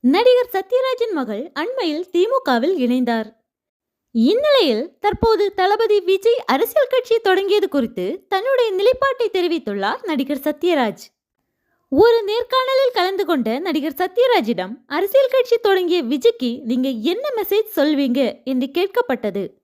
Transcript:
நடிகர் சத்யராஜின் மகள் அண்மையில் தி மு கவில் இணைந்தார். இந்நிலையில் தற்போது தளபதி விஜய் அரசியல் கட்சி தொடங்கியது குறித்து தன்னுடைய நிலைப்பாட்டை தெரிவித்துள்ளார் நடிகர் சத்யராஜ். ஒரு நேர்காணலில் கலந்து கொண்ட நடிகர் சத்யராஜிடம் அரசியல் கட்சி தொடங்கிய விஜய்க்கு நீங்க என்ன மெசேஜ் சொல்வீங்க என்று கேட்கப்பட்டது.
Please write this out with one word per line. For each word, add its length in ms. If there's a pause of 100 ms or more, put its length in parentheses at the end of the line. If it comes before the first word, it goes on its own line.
நடிகர் 480
சத்யராஜின் 600
மகள் 420
அண்மையில் 560
தி 180
மு 140
கவில் 360
இணைந்தார். 560 (760)
இந்நிலையில் 880
தற்போது 540
தளபதி 460
விஜய் 460
அரசியல் 440
கட்சி 300
தொடங்கியது 500
குறித்து 580
தன்னுடைய 440
நிலைப்பாட்டை 580
தெரிவித்துள்ளார் 760
நடிகர் 340
சத்யராஜ். 680 (840)
ஒரு 340
நேர்காணலில் 680
கலந்து 320
கொண்ட 340
நடிகர் 340
சத்யராஜிடம் 840 (120)
அரசியல் 440
கட்சி 260
தொடங்கிய 460
விஜய்க்கு 600
நீங்க 260
என்ன 460
மெசேஜ் 400
சொல்வீங்க 680
என்று 280
கேட்கப்பட்டது. 800 (140)